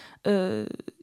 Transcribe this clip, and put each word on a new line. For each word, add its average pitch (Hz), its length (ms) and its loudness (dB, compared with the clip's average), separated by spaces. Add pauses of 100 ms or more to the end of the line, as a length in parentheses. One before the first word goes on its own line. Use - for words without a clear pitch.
(280)
e, 190 360 2 (400)